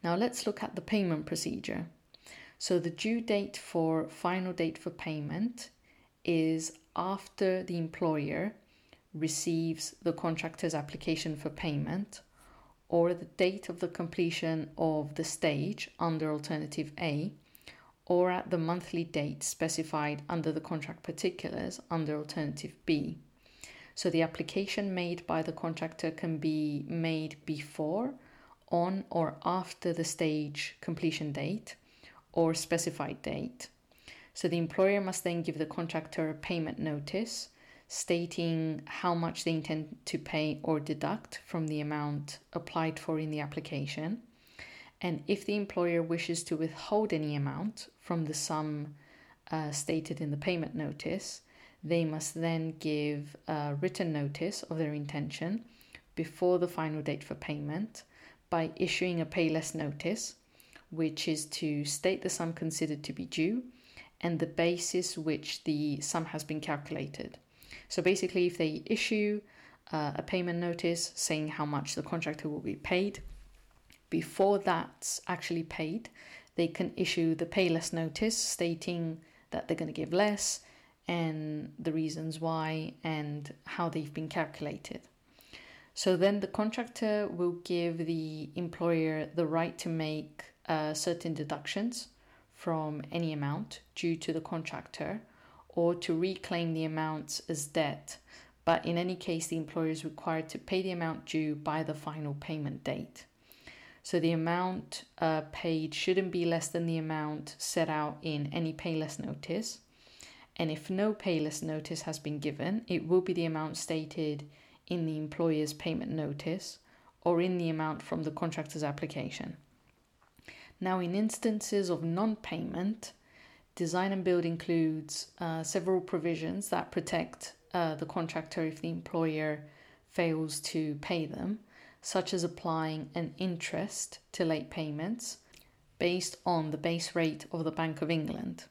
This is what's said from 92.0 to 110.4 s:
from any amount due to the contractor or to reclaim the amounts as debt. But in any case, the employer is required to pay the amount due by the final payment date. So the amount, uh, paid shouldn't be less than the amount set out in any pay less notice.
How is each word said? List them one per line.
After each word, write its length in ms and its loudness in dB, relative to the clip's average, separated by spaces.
from 480 -2
any 220 2
amount 480 -2
due 200 2
to 160 -4
the 100 0
contractor 800 -6
or 260 4
to 220 0
reclaim 560 0
the 100 0
amounts 640 -2
as 160 0
debt. 520 0
But 200 4
in 120 2
any 180 2
case, 320 -2
the 100 0
employer 300 0
is 180 -2
required 440 -2
to 100 -8
pay 220 0
the 100 -2
amount 340 -2
due 300 0
by 280 -2
the 100 -2
final 420 -4
payment 480 -4
date. 420 -6
So 160 2
the 120 6
amount, 720 0
uh, 220 4
paid 420 0
shouldn't 380 2
be 140 2
less 220 2
than 180 0
the 120 2
amount 600 -2
set 320 2
out 320 0
in 320 0
any 200 0
pay 220 -2
less 240 -2
notice. 600 -4